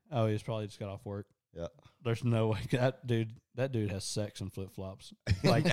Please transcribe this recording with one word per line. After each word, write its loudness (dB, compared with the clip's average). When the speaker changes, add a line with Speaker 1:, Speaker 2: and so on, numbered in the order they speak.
Speaker 1:
Oh, 4
he's 0
probably -4
just -16
got -6
off -10
work. -8
Speaker 2:
Yeah. -6
Speaker 1:
There's 0
no 4
way. 0
<laughs> -8
That 2
dude, 0
that -2
dude 0
has -4
sex -4
in -6
flip-flops. -10
Like, 6